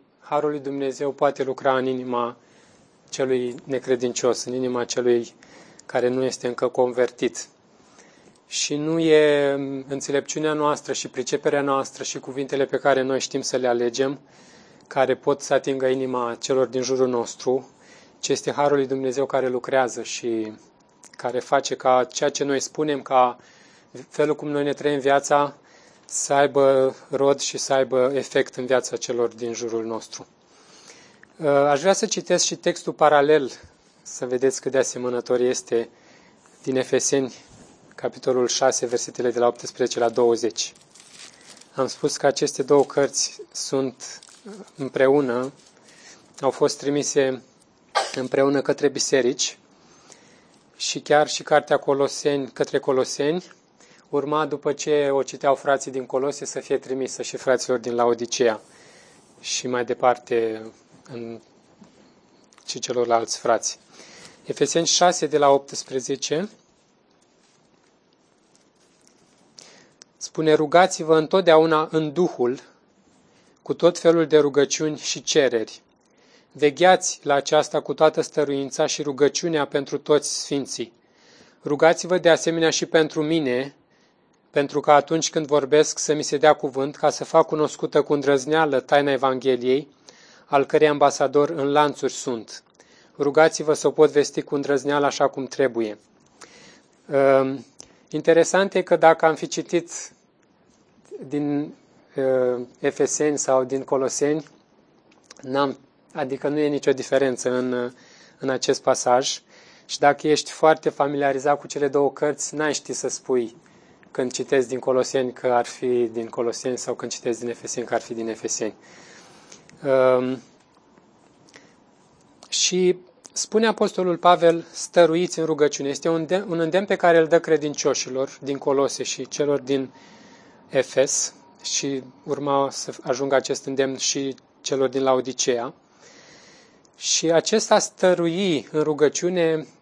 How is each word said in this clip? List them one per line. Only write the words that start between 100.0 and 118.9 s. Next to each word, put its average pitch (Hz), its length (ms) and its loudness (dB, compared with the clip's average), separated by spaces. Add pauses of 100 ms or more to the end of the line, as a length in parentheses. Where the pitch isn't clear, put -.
din, 147 480 -4 (400)
ehm, 127 540 0 (100)
Efeseni 143 600 0
sau 131 260 2
din 135 180 -4
Coloseni, 143 640 -2 (960)
n-am, 135 360 -2 (340)
adică 139 360 -4
nu 147 100 -2
e 151 100 2
nicio 143 240 0
diferență 131 580 0
în, 123 420 -2 (460)
în 135 100 -6
acest 131 340 -2
pasaj. 127 580 2 (460)
Și - 120 -10
dacă 143 300 2
ești 147 220 0
foarte - 380 2
familiarizat 143 680 0
cu - 80 -14
cele 143 220 -2
două 139 240 2
cărți, 147 420 -4
n-ai 147 200 -2
ști - 180 -8
să 127 160 -6
spui 123 480 -4 (540)
când 127 220 -4
citesc 131 360 0
din 127 100 -6
Coloseni 127 540 0
că - 140 -6
ar 123 180 2
fi 123 480 -2
din 113 140 -6
Coloseni 120 520 -4
sau 123 160 -6
când 117 180 -10
citesc 117 260 -6
din 120 100 -8
Efeseni 117 380 -8
că 120 80 -6
ar 113 60 0
fi - 140 -12
din 113 140 -6
Efeseni. 110 460 -6 (1120)